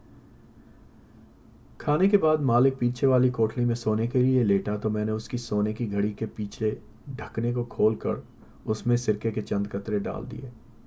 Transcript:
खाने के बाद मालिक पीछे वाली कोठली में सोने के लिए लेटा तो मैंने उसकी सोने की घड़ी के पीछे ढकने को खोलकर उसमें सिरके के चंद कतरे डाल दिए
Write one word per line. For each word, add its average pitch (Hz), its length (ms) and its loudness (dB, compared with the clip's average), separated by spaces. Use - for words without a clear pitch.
खाने 160 280 2
के 202 80 4
बाद 156 240 2
मालिक 131 380 4
पीछे 123 280 0
वाली 127 240 4
कोठली 120 340 0
में 120 100 2
सोने 113 340 0
के 123 140 2
लिए 127 220 4
लेटा 101 320 2
तो 107 140 -2
मैंने 107 220 -2
उसकी 113 260 -4
सोने 104 340 -2
की 110 140 -4
घड़ी 101 260 0
के 110 140 -4
पीछे 107 560 -4
ढकने 120 440 -4
को 120 100 0
खोलकर - 600 0
उसमें 120 300 2
सिरके 113 340 0
के 104 120 -4
चंद 101 260 -2
कतरे 101 320 -4
डाल 104 240 -6
दिए 120 280 -10